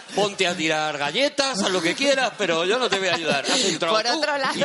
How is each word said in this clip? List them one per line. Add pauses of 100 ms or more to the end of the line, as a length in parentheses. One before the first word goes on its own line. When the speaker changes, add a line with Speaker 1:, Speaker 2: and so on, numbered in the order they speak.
(160)
Speaker 1:
Ponte
a
tirar
galletas,
haz
lo
que
quieras,
pero
yo
no
te
voy
a
ayudar.
Has
entrado
Speaker 2:
Por
Speaker 1:
tú
Speaker 2:
otro
lado
Speaker 1:
y